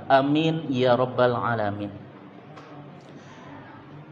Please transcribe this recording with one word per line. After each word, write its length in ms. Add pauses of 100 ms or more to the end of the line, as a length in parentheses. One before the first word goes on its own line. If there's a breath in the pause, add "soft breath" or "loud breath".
Amin 640
ya 240
rabbal 400
alamin. 560 (2250 loud breath)